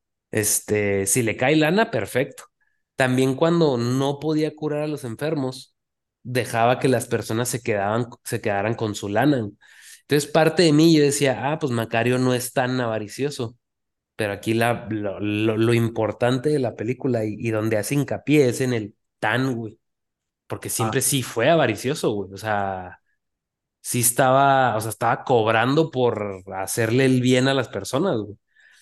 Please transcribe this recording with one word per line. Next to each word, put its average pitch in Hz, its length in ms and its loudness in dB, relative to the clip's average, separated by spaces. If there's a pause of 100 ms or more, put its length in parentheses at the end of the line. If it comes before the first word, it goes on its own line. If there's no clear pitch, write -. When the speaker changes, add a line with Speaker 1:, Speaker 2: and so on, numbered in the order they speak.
(300)
Speaker 1:
este, 104 760 -2
si 127 160 0
le 104 140 -2
cae 139 200 2
lana, 175 340 2
perfecto. - 540 -4 (520)
También 131 380 2
cuando 160 440 2
no 135 400 -2
podía 156 360 -2
curar 147 280 -6
a 151 40 -4
los 147 180 -8
enfermos, 131 720 -6 (480)
dejaba 120 560 0
que 143 100 2
las 120 180 2
personas 113 420 -2
se 120 140 -6
quedaban, 107 440 -2 (180)
se - 160 -8
quedaran 104 340 -2
con 110 200 -4
su 101 140 -8
lana. 127 300 2 (640)
Entonces, 147 280 0
parte 160 340 4
de 156 80 6
mí, 160 240 8
yo 147 60 6
decía, 135 500 0
"Ah, 160 60 -4
pues 139 140 -4
Macario 117 460 0
no 127 160 2
es 120 180 -4
tan 127 280 0
avaricioso". 117 760 -6 (600)
Pero 104 180 -2
aquí 110 200 -2
la, 113 360 0
lo, 101 300 -6
lo, 104 380 0
lo 113 160 4
importante 117 760 0
de 151 100 0
la 117 160 -4
película 123 480 -4
y, 107 140 -6
y 117 120 -4
donde 110 280 0
hace 104 180 -4
hincapié 139 540 2
es 113 120 -2
en 127 120 0
el 107 200 -6 (260)
tan, 120 360 -2
güey. 113 240 -12 (680)
Porque 107 220 -10
siempre 117 300 -2
Speaker 2:
Ah. - 20 0
Speaker 1:
sí 131 200 0
fue 117 280 0
avaricioso, 139 640 0
güey. 98 220 -8
O 98 40 -14
sea, 98 640 -6 (800)
sí - 180 -2
estaba, 131 760 4
o 113 60 -2
sea, 113 80 -6
estaba 120 340 -2
cobrando 120 680 2
por 104 540 -2 (120)
hacerle 113 500 0
el 131 160 4
bien 127 260 4
a 135 60 2
las 127 140 -2
personas, 135 500 -2
güey. 104 180 -10 (460)